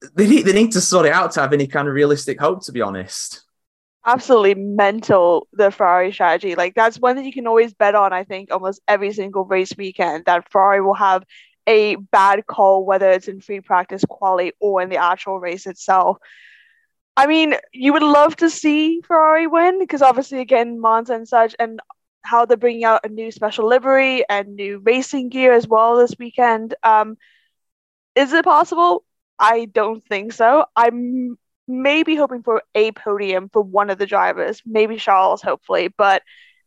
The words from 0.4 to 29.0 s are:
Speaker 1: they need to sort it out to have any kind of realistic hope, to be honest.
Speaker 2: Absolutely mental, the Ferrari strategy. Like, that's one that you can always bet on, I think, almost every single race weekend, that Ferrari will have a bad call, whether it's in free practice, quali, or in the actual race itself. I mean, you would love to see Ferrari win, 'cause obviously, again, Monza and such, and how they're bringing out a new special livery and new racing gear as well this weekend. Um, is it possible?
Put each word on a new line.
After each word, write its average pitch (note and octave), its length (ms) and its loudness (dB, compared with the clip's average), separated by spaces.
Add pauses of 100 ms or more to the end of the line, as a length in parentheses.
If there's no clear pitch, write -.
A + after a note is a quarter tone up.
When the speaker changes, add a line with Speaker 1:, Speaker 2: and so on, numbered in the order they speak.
Speaker 1:
they F#3+ 80 2
need A3 180 2
to F#3 100 -2
sort F3 260 2
it D3 60 4
out F#3+ 200 0
to D#3+ 80 -4
have C#3 120 0
any C#3+ 140 0
kind C#3+ 220 -4
of C3+ 60 -4
realistic C#3+ 440 0
hope, F3+ 260 -2
to - 60 -16
be A#2+ 100 -8
honest. G2 600 -8 (640)
Speaker 2:
Absolutely A3+ 480 2
mental, G3 960 0
the G3+ 200 2
Ferrari F#3 400 0
strategy. F3 420 -2
Like, F3+ 220 -4
that's A3+ 240 0
one B3 160 0
that C4+ 80 -10
you C4+ 80 -12
can A#3+ 160 -8
always A3+ 260 2
bet G3+ 220 0
on, G3 160 2
I F#3 100 -6
think, G3 300 -10
almost F#3+ 340 -6
every G3+ 260 -2
single G3 320 -6
race F#3+ 320 -2
weekend, F3+ 500 -6
that F3 260 -2
Ferrari G3 280 4
will G3 140 0
have F#3+ 300 0 (420)
a G#3+ 300 2
bad G3+ 500 0
call, F#3+ 400 2
whether F#3+ 240 2
it's F#3 160 0
in G3 140 -14
free G3 200 -12
practice, F#3+ 480 -4
quali, F#3 520 -4
or G3 220 -2
in F#3 60 -6
the F3+ 100 -6
actual F#3 420 -4
race F3+ 260 -10
itself. F#3 520 0 (960)
I C4+ 100 4
mean, D#4 300 0 (160)
you C4 200 0
would D4+ 120 2
love D4 320 4
to E4 140 0
see D#4 500 -2
Ferrari D#4+ 480 2
win, F4+ 360 0
'cause C#4 180 -2
obviously, C4 360 2
again, A#3 400 0
Monza A3+ 360 0
and A3+ 120 -10
such, A3+ 320 0
and A3+ 220 -6 (420)
how A#3 220 2
they're A#3+ 120 2
bringing A#3 280 -2
out A3 200 2
a A3 40 -10
new A3 240 -12
special G#3+ 340 -4
livery C4 640 2
and G3+ 260 -6
new G3+ 240 -10
racing B3+ 520 -2
gear B3+ 220 2
as A#3 140 2
well A3+ 300 2
this B3 240 0
weekend. A3+ 640 -2
Um, A3 340 0 (960)
is C4+ 180 0
it E4 120 2
possible? F4 600 2 (360)